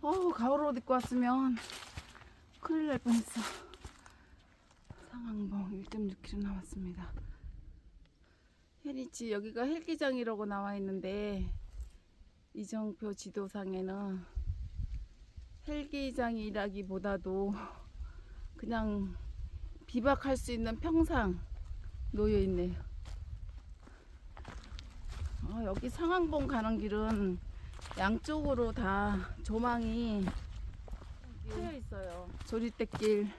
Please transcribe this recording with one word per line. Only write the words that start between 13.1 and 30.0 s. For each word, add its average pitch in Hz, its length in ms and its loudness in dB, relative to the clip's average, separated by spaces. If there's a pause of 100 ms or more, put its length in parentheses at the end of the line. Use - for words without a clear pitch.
지도상에는 190 1080 -4 (1400)
헬기장이라기보다도 208 1900 0 (1000)
그냥 208 580 0 (720)
비박할 269 500 4
수 247 160 -2
있는 226 260 0
평상 320 600 6 (720)
놓여 214 280 6
있네요. 180 340 4 (2750)
어, 220 160 0
여기 208 240 0
상항봉 320 580 4
가는 226 320 4
길은 208 600 2 (600)
양쪽으로 240 760 2
다 202 440 4 (260)
조망이 226 840 2 (1200)